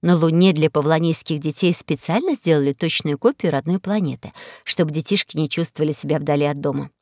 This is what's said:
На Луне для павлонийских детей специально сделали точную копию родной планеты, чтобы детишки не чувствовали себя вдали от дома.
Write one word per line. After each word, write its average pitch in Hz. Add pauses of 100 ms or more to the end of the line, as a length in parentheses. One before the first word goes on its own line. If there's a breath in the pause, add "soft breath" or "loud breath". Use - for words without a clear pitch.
На 175
Луне 165
для 151
павлонийских 156
детей 151
специально 226
сделали 147
точную 156
копию 220
родной 151
планеты, 185 (300 loud breath)
чтобы 156
детишки -
не 151
чувствовали 156
себя 147
вдали 143
от 143
дома. 139 (120)